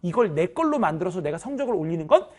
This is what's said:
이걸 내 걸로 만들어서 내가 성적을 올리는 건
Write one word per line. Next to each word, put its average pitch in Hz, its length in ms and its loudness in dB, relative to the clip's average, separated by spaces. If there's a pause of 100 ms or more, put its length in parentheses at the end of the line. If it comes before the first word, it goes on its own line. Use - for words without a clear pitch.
이걸 175 340 2
내 165 180 2
걸로 311 260 2
만들어서 175 420 -2
내가 151 160 -4
성적을 254 360 -4
올리는 160 340 -2
건 349 200 4 (120)